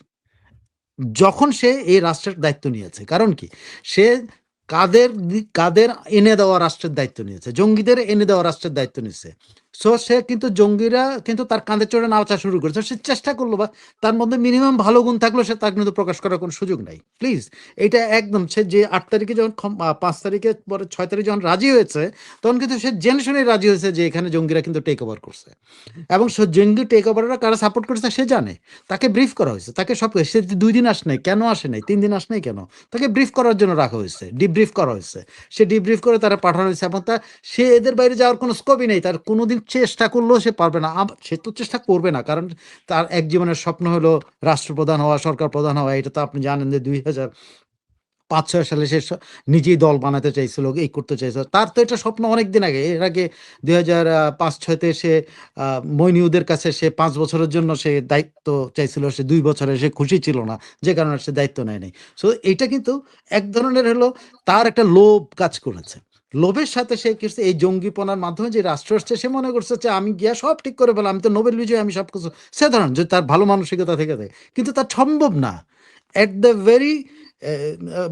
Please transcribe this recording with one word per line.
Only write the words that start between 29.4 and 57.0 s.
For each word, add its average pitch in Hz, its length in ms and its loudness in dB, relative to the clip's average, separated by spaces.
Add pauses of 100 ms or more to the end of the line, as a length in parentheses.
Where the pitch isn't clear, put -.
হয়েছে, 104 200 -10
তাকে 190 240 -4
সব, 214 140 -2 (140)
সে 220 180 0
দুই 196 320 0
দিন 240 120 4
আসে 220 220 0
নাই, 139 100 -2
কেন 196 240 0
আসে 220 260 -2
নাই, 113 200 -6
তিন 202 140 0
দিন 208 120 0
আসে 190 160 -6
নাই 220 120 -6
কেন, 98 240 -10 (260)
তাকে 254 160 -2
ব্রিফ 247 240 0
করার 240 260 2
জন্য 190 160 2
রাখা 131 240 0
হয়েছে, 95 340 -10
ডিব্রিফ 175 400 2
করা 151 200 -2
হয়েছে, 95 320 -10 (260)
সে - 160 2
ডিব্রিফ 202 360 0
করে 233 160 2
তারা 208 200 4
পাঠানো 180 280 2
হয়েছে, 185 200 -2
এবং 185 200 -4
তা, 226 140 0 (240)
সে 247 320 4
এদের 240 200 2
বাইরে 247 200 4
যাওয়ার 247 220 4
কোনো 247 160 -4
স্কোপই 247 340 0
নেই, 202 140 2
তার 180 160 -2
কোনোদিন 220 420 -2 (100)
চেষ্টা 240 380 0
করলেও 233 320 4
সে 226 120 0
পারবে 165 280 0
না। 156 80 -2
আম-, 185 340 -4
সে - 160 -8
তো 220 140 -12
চেষ্টা 240 260 -8
করবে 180 340 0
না, 127 120 -4
কারণ 170 260 -6 (380)
তার 170 220 0
এক 165 180 -2
জীবনের 175 280 0
স্বপ্ন 170 320 -6
হলো 160 340 2 (220)
রাষ্ট্রপ্রধান 151 580 -2
হওয়া, 151 160 0
সরকার 147 320 -4
প্রধান 147 280 -2
হওয়া। 135 180 -2
এটা 135 140 -6
তো 147 120 -6
আপনি 143 200 -6
জানেন 139 300 -4
যে 139 80 -2
দুই 135 220 -4
হাজার 131 280 -6 (1000)
পাঁচ 156 220 -2
ছয় 175 120 0
সালে 151 240 -2
সে 151 140 0
স-, - 120 -10 (340)
নিজেই 165 280 4
দল 151 220 4
বানাতে 139 340 -2
চাইছিল, 135 420 -4
এই 156 140 -4
করতে 139 300 -8
চাইছিল। 127 260 -6
তার 196 240 2
তো 240 140 0
এটা 240 160 0
স্বপ্ন 220 280 -4
অনেক 220 260 0
দিন 202 120 2
আগে। 139 220 0
এর 170 180 -2
আগে 180 260 -2 (360)
দুই 165 100 4
হাজার 165 560 2
পাঁচ 151 280 -4
ছয়তে 165 340 -2
সে, 160 300 0 (320)
আহ, 131 300 -6
মইনিউদের 170 600 2
কাছে 160 260 -2
সে 160 180 -2
পাঁচ 156 280 -2